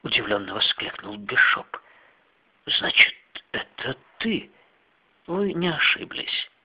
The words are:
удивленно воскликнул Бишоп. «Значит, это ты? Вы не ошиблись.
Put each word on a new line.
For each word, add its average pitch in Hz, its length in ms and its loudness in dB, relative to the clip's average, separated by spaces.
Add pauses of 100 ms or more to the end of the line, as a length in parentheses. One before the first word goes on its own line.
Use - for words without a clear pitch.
удивленно 101 520 -2
воскликнул 104 600 -2
Бишоп. - 600 2 (880)
«Значит, - 480 4 (380)
это - 440 -6 (220)
ты? 196 320 -2 (760)
Вы 190 260 0
не 170 160 2
ошиблись. - 840 -2 (140)